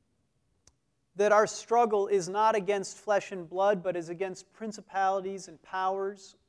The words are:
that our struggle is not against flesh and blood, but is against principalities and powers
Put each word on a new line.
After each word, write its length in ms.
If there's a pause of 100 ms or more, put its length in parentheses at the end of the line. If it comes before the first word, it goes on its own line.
(1160)
that 140
our 160
struggle 600
is 220
not 260
against 420
flesh 340
and 180
blood, 320
but 160
is 120
against 440
principalities 920
and 160
powers 720 (140)